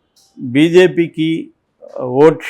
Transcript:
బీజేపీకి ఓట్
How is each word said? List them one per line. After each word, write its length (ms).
బీజేపీకి 1120
ఓట్ 500